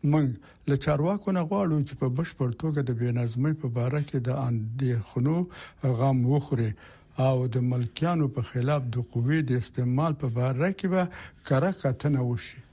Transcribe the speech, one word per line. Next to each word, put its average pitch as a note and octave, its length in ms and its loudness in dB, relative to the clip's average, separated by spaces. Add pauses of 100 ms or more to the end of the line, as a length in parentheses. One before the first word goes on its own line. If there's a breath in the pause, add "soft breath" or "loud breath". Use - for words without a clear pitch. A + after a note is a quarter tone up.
(120)
موږ D3+ 160 4 (420 loud breath)
له C#3 140 2
چارواکو F3+ 540 0
نه F3 100 0
غواړو E3 400 0
چې C3+ 60 -12 (100)
په B2 160 0
بشپړ B2+ 420 -2
توګه D3+ 220 0
د B2+ 60 -4 (100)
بې A#2+ 180 0
نظمۍ A#2+ 360 0 (100)
په A#2+ 140 -2
باره C3+ 260 0
کې C#3+ 140 -4 (100)
د - 20 0 (160)
اندېښنو A#2+ 920 0 (640 loud breath)
غم C3 240 4 (120)
وخوري A#2+ 360 0 (560 loud breath)
او C3 100 4 (180)
د B2+ 80 2 (100)
ملکیانو D3+ 540 0 (120)
په A#2 100 -2
خلاف C3+ 340 0 (120)
د - 20 -2 (140)
قوې C3 320 2
د B2 180 0
استعمال B2+ 520 0 (100)
په C3+ 60 0 (120)
باره C3+ 320 0
کې F#3+ 200 -4
به F#3 100 4 (480 loud breath)
کره D3 200 4 (120)
کتنه C3+ 480 2
وشي. - 300 -6 (120)